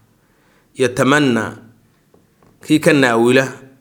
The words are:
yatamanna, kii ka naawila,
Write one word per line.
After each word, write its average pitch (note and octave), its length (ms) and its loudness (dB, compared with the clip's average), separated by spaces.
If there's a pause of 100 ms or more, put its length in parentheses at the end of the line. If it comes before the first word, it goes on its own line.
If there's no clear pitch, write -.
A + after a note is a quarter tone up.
(760)
yatamanna, B2+ 680 0 (1200)
kii D3+ 120 2
ka E3 140 2
naawila, B2+ 520 2 (360)